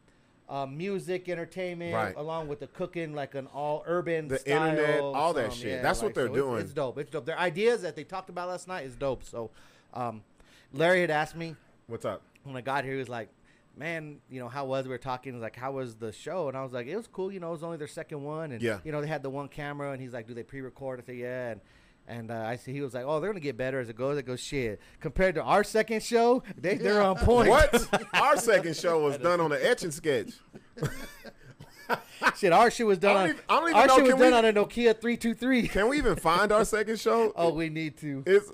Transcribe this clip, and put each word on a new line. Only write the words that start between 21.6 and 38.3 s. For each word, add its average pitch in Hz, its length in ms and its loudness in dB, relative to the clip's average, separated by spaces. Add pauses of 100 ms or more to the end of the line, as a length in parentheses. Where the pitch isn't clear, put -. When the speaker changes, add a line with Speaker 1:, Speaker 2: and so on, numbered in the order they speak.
Speaker 1:
and, 117 200 -10
uh, 117 100 -8
I 113 160 -6
said, 127 160 -12
he 143 80 -8
was 135 140 -6
like, 123 120 -8
"Oh, 151 140 -2
they're 180 80 -4
gonna 208 100 -6
get 139 200 -6
better 131 220 -4
as 117 100 -8
it 113 60 -14
goes." 135 200 -2
I 139 60 -4
go, 123 120 -8
"Shit, 120 460 -4 (180)
compared 180 360 0
to 151 80 -2
our 160 200 4
second 214 400 0
show, 233 400 4 (140)
they, 160 220 -2
they're 208 240 4
on 190 140 4
Speaker 3:
Yeah. - 80 -4
Speaker 1:
point." 226 260 6
Speaker 2:
What? 240 580 6
Speaker 1:
<laughs> - 60 -4
Speaker 2:
Our 190 240 4
second 170 380 2
show 165 280 2
was 143 140 0
done 170 240 2
on 156 100 0
an 139 80 0
etch 226 240 2
and 165 80 -6
sketch. 151 380 0 (500)
<laughs> 151 80 -2 (1500)
Speaker 1:
Shit, 180 160 4
our 214 180 8
shit 233 160 0
was 196 120 4
done 196 180 6
Speaker 2:
I 190 120 4
don't - 20 2
Speaker 1:
on, - 0 -
Speaker 2:
even, - 180 -6
I 202 80 4
don't 320 140 2
even 220 100 6
Speaker 1:
our 262 60 10
Speaker 2:
know, 262 80 8
Speaker 1:
shit 262 80 10
was 254 100 6
Speaker 2:
can - 80 4
Speaker 1:
done 254 120 8
Speaker 2:
we 247 40 6
Speaker 1:
on 226 80 6
a 220 80 6
Nokia 214 480 2
three 233 160 0
two 226 180 -2
three. 247 340 2
Speaker 2:
Can 202 200 2
we 285 80 0
even 220 200 2
find 185 360 4
our 214 120 6
second 214 360 -2
show? 226 340 2
Speaker 1:
<laughs> - 20 -18
Oh, 170 180 2
we 160 160 -4
need 156 280 -6
to. 139 280 -6
Speaker 2:
It's, 202 280 4